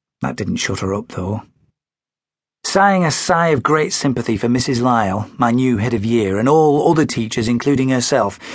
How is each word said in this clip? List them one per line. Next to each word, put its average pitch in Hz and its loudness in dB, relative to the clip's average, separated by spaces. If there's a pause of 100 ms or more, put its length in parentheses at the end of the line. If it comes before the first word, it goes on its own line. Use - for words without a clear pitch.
(220)
That - -6
didn't 98 -4
shut - -4
her 95 -4
up, 104 -6
though. 98 -6 (1300)
Sighing 196 4
a 151 2
sigh 170 0
of 139 2
great 156 0
sympathy 120 -2
for 117 -2
Missus 123 0
Lyle, 107 0
my 117 2
new 123 2
head 113 -2
of 104 -2
year, 107 0
and 123 2
all 151 4
other 156 2
teachers, 113 -4
including 131 0
herself, 120 0 (160)